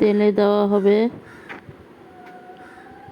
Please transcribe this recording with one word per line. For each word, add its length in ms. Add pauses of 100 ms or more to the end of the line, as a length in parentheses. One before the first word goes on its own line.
তেলে 280 (100)
দেওয়া 240 (100)
হবে। 260 (2250)